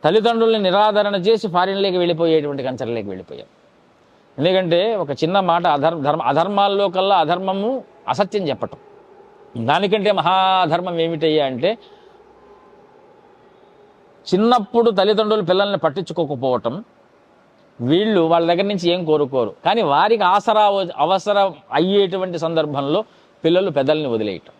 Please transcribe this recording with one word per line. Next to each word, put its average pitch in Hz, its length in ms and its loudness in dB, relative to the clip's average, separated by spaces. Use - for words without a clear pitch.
తల్లిదండ్రుల్ని 226 560 2
నిరాదరణ 202 560 2
చేసి 208 320 0
ఫారిన్‌లోకి 190 500 0
వెళ్ళిపోయేటువంటి 160 640 0
కంచర్లోకి 120 440 -6
వెళ్ళిపోయాం. 92 380 -14
ఎందుకంటే 185 580 0
ఒక 160 160 -4
చిన్న 165 280 -2
మాట, 175 280 0
అధర్మ-, 151 360 0
ధర్మ-, 131 180 0
అధర్మాల్లో 196 680 0
కల్లా 190 280 0
అధర్మము 190 680 -2
అసత్యం 190 420 -2
చెప్పటం. - 280 -6
దానికంటే 190 460 2
మహాధర్మం 180 880 0
ఏమిటయ్యా 156 460 0
అంటే, 135 320 -2
చిన్నప్పుడు 233 580 2
తల్లిదండ్రులు 208 500 2
పిల్లల్ని 190 360 0
పట్టించుకోకపోవటం, 143 1040 -4
వీళ్ళు 180 400 2
వాళ్ళ 165 260 2
దగ్గర 175 160 2
నుంచి 190 260 -2
ఏం 175 160 -2
కోరుకోరు, 135 480 0
కానీ 208 160 2
వారికి 190 420 2
ఆసరా 208 380 2
అవ-, 196 360 2
అవసరం 190 560 0
అయ్యేటువంటి 185 680 0
సందర్భంలో 156 640 -2
పిల్లలు 180 280 2
పెద్దల్ని 147 380 0
వదిలేయటం. 107 500 -4